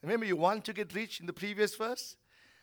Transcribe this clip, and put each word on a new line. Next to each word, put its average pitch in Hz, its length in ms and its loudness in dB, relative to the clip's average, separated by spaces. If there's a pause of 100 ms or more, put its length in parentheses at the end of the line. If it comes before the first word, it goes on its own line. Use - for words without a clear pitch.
Remember 220 240 0
you 190 80 4
want 185 300 4
to 220 80 -4
get 202 240 -4
rich 214 240 -4
in 170 60 -10
the 175 60 -6
previous 208 440 0
verse? 233 400 -4 (460)